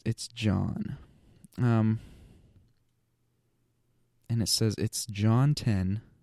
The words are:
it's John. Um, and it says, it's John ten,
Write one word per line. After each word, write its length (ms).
it's 240
John. 680
Um, 420
and 120
it 60
says, 300
it's 280
John 480
ten, 480